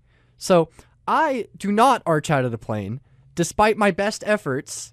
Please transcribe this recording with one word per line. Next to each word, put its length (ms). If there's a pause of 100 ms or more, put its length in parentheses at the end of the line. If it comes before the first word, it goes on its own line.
(380)
So 300 (380)
I 500
do 160
not 340
arch 240
out 140
of 60
the 80
plane, 420 (340)
despite 420
my 140
best 360
efforts 680